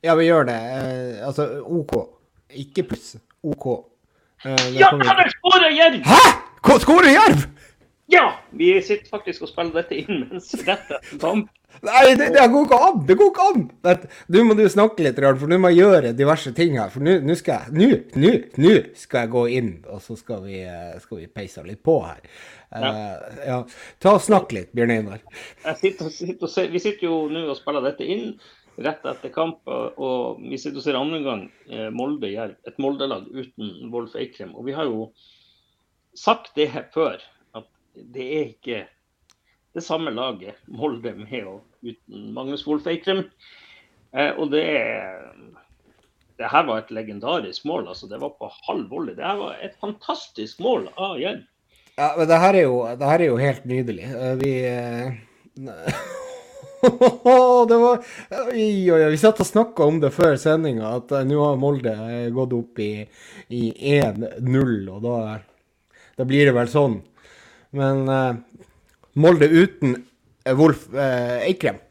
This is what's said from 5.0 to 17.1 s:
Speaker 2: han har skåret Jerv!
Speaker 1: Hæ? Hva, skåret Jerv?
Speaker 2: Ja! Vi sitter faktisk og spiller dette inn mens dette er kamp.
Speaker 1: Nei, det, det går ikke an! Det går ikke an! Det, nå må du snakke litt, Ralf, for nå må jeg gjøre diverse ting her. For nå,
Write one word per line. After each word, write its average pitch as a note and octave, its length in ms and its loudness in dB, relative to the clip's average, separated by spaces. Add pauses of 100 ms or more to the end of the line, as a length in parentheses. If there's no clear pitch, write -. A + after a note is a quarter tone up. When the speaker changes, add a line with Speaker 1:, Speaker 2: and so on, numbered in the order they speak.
Speaker 2:
han - 100 2
har F4+ 120 4
skåret F4+ 480 2
Jerv! D#4+ 240 6
Speaker 1:
Hæ? G3+ 200 8 (360)
Hva, - 220 6
skåret E4 340 8
Jerv? G4+ 300 6 (680)
Speaker 2:
Ja! E4 160 6 (220)
Vi F3 320 2
sitter G#3 280 -4
faktisk F#3 380 -10
og D#3 40 -14
spiller E3+ 240 -8
dette E3 220 -6
inn D3+ 300 -6
mens - 260 -16
dette G3 220 -4 (160)
er D3 300 -12
kamp. G#3 280 -2 (300)
Speaker 1:
Nei, A3 320 4
det, C4 200 4
det C#4 140 6
går C4+ 220 4
ikke B3 140 6
an! E4 240 4
Det F3+ 120 6
går G4+ 140 6
ikke F#4 160 2
an! F4+ 160 2 (160)
Det, F3+ 160 2 (320)
nå F#3 180 4
må A3 140 4
du G#3+ 80 6
snakke G3+ 400 2
litt, C3 160 -2
Ralf, C3+ 180 4
for C#3+ 80 -6
nå E3+ 100 2
må F#3 140 4
jeg E3+ 80 8
gjøre F3 320 6
diverse C#3 400 0
ting D#3+ 240 0
her. G#2 160 -4
For C3 80 -12
nå, D#3 200 2